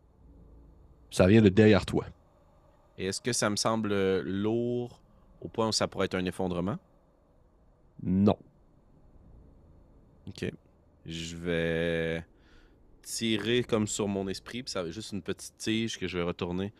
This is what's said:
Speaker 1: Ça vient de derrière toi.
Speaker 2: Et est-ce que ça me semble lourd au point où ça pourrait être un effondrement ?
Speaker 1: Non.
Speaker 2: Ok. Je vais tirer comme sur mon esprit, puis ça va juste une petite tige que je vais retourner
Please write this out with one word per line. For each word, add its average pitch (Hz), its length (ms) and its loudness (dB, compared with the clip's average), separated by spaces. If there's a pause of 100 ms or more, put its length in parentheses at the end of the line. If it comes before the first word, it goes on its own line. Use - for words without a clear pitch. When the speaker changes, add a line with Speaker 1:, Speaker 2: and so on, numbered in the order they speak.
(1080)
Speaker 1:
Ça 92 180 4
vient 110 140 8
de 107 60 10
derrière 101 380 8
toi. - 200 -2 (920)
Speaker 2:
Et 92 80 -6
est-ce 98 160 -4
que 120 100 -2
ça 117 180 0
me 104 60 -2
semble 101 640 0
lourd 117 840 -4 (380)
au - 80 -12
point 110 220 -2
où - 20 -2
ça 101 160 0
pourrait 95 200 -2
être - 80 -4
un 92 100 0
effondrement ? 92 520 -2 (1300)
Speaker 1:
Non. 98 340 2 (1900)
Speaker 2:
Ok. 101 240 -6 (540)
Je 82 320 -10
vais 82 880 -2 (760)
tirer 113 640 -2
comme 107 240 0
sur 101 220 -4
mon 98 180 -4
esprit, 104 340 -10
puis 131 100 -12
ça 92 120 -6
va 85 80 -8
juste 107 220 -12
une 95 80 -6
petite - 360 -10
tige 110 400 -4
que 95 80 -8
je 87 120 -6
vais 87 60 0
retourner 90 560 -4